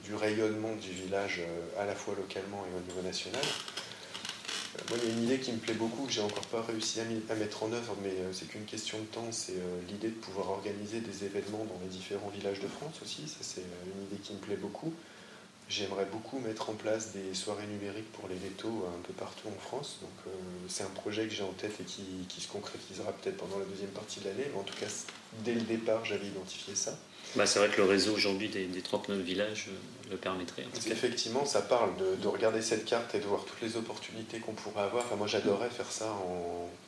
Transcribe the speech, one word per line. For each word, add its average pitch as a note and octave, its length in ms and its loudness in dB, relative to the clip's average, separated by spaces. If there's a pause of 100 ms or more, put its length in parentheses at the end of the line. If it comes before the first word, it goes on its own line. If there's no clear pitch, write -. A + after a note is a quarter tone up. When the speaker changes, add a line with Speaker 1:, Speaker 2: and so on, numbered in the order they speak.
Speaker 1:
du G#2+ 120 -6
rayonnement G#2+ 600 4
du G2 140 -6
village, F#2 520 0
euh, E2+ 400 -2
à G#2 40 4
la G2+ 100 2
fois G2+ 200 -2
localement G2 560 -2
et F2+ 60 -2
au F2+ 100 -2
niveau F2+ 140 -4
national. F#2 420 -2
Euh, - 1500 -6
moi, A#2 120 2
il A#2 80 4
y - 20 4
a A2+ 40 2
une A#2 80 4
idée C3 160 6
qui B2+ 120 -2
me A2+ 60 0
plaît A2 160 0
beaucoup, A2+ 320 0
que A#2+ 60 -2
j'ai A2+ 100 2
encore G#2 260 0
pas A2+ 140 0
réussi A2 400 0
à - 20 2
mi-, A2+ 260 0
à A2+ 60 2
mettre G#2+ 280 0
en A2 80 2
œuvre, A#2 300 0
mais, G2 80 0
euh, F#2 220 0
c'est F2 160 -6
qu'une G#2+ 180 -6
question A2 340 -4
de A2 60 -4
temps, A2+ 260 -4
c'est, - 220 -4
euh, F2+ 260 -2 (100)
l'idée G#2 200 0
de A2+ 60 -4
pouvoir F#2+ 360 -2
organiser G2+ 500 -2
des G2 240 -4
événements G#2 400 -2
dans F#2 180 -6
les F#2 60 -4
différents G2 400 -4
villages G2 300 -2
de G2 80 -2
France - 360 -6
aussi. - 240 -6
Ça, - 140 -10
c'est, - 200 -6
euh, F2+ 360 -8
une G2 80 -4
idée G2 180 -6
qui G#2 100 -8
me G3 60 -6
plaît G3+ 160 -2
beaucoup. D#3+ 380 -4 (760)
J'aimerais G2 360 2
beaucoup A2+ 340 -4
mettre A2 300 -2
en A2 40 0
place A2 400 0
des F#2+ 200 -4
soirées G#2 340 -2
numériques G#2 440 -6
pour G2 160 -8
les F#2 80 -4
vétos, G2 320 -4
euh, F#2+ 300 -2
un F2 40 -6
peu F#2 120 -8
partout F#2+ 340 -6
en G2 120 -6
France. - 420 -6
Donc, F2+ 100 -10 (160)
euh, F#2 40 -6 (360)
c'est - 160 -4
un F#2+ 60 -4
projet G#2+ 380 0
que A2 60 -2
j'ai G#2 100 0
en F#2 100 -2
tête G#2 260 -4
et F#2+ 40 -4
qui, G2 200 -8 (260)
qui F2 120 -6
se - 60 -6
concrétisera - 680 -6
peut-être F#2+ 240 -2
pendant G2 220 -2
la G2 60 -2
deuxième F#2+ 240 -6
partie - 320 -8
de G2+ 40 -4
l'année. G2+ 280 0
Mais G3 60 -2
en - 40 -2
tout - 160 -6
cas, G2+ 80 -2
c-, - 180 -4 (380)
dès A#2 100 2
le A#2 80 4
départ, A2 420 4
j'avais G2+ 240 0
identifié F#2+ 480 -6
ça. - 220 0 (380)
Speaker 2:
Bah, G#2 120 8
c'est - 120 8
vrai G#2 100 10
que G#2+ 120 8
le G2 60 12
réseau G2+ 260 8
aujourd'hui G2 360 4
des, F#2+ 180 0
des F#2 140 -2
trente-neuf G2+ 380 2
villages, G2 500 0
euh, F#2+ 420 -8
le F#2 60 -2
permettrait, F#2 480 -2
en B2+ 120 -6
tout - 60 -2
cas. A2+ 80 2
Speaker 1:
Effectivement, A#2 540 2
ça G#2 160 4
parle A2 340 6
de, F#3+ 260 4
de G#2 60 4
regarder A2 340 6
cette A2 220 4
carte - 320 2
et - 40 6
de G#2 60 0
voir G2+ 200 2
toutes - 160 -8
les A2+ 160 0
opportunités A2 640 -4
qu'on A2 120 -4
pourrait G#2 320 0
avoir. A#2 220 4
Enfin, A#2 100 0
moi, G#2 120 2
j'adorerais G#2+ 420 6
faire G2+ 220 -4
ça A2 200 0
en F2 580 -2 (180)